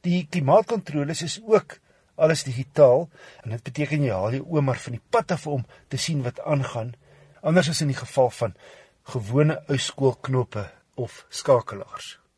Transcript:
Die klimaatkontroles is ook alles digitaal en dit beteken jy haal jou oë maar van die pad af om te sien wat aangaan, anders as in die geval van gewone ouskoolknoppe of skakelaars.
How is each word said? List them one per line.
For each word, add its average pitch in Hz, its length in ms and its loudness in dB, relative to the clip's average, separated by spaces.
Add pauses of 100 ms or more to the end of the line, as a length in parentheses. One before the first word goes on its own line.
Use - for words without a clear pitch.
Die 175 300 0
klimaatkontroles 156 920 2
is 175 220 -8
ook 214 340 0 (380)
alles 160 260 2
digitaal 135 680 4 (340)
en 113 60 -8
dit 117 120 -8
beteken 147 400 -2
jy 131 80 2
haal 101 220 0
jou 135 160 -6
oë 156 140 0
maar 131 160 0
van - 140 -12
die 113 180 -10
pad 226 200 0
af 165 160 -4
om 139 180 -4 (240)
te 139 80 -8
sien 143 260 -2
wat 120 180 -6
aangaan, 131 540 -4 (480)
anders 165 260 2
as 170 120 -2
in 151 80 0
die 131 80 -2
geval 127 340 0
van 101 240 -6 (500)
gewone 131 640 0
ouskoolknoppe 131 1040 -2 (240)
of - 340 -10
skakelaars. - 880 -2 (200)